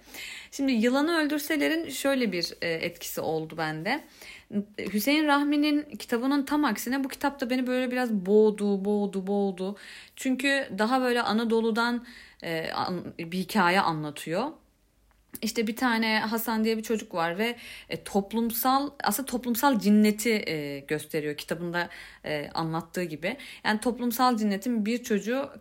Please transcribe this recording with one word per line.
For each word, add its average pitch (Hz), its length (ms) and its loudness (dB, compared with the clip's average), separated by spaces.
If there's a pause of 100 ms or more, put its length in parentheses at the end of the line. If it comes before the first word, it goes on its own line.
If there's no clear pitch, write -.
(520)
Şimdi 269 200 0
Yılanı 262 460 4
Öldürseler'in 302 720 0
şöyle 262 420 0
bir, 175 300 -2
e, 170 80 -2
etkisi 165 520 -4
oldu 160 360 -4
bende. 165 460 -2 (880)
Hüseyin 285 340 2
Rahmi'nin 294 540 2
kitabının 262 640 -2
tam 294 200 2
aksine 247 380 0
bu 269 40 -4
kitap 285 340 -4
da 240 80 -4
beni 254 180 0
böyle 254 240 0
biraz 247 220 0
boğdu, 202 720 4
boğdu, 202 420 -2
boğdu. 196 500 -2 (380)
Çünkü 269 640 0
daha 240 240 4
böyle 240 200 2
Anadolu'dan, 226 840 2 (380)
e, 160 280 -4
an-, - 480 -4
bir 170 180 -6
hikaye 185 440 4
anlatıyor. 160 720 -2 (880)
İşte 220 260 -2
bir 220 80 -2
tane 226 440 2
Hasan 220 440 -2
diye 220 140 2
bir 220 60 -6
çocuk 220 300 -4
var 170 240 0
ve, 233 180 0 (340)
e, 165 140 -8
toplumsal, 233 840 0 (140)
aslında 254 220 0
toplumsal 247 540 2
cinneti, 208 500 6 (180)
e, 143 320 -4
gösteriyor 151 580 -4
kitabında, 170 520 -4 (360)
e, 151 280 -4
anlattığı 165 500 -4
gibi. 165 340 -4 (280)
Yani 214 140 2
toplumsal 240 580 2
cinnetin 214 480 0
bir 240 180 -2
çocuğu 233 460 -2 (120)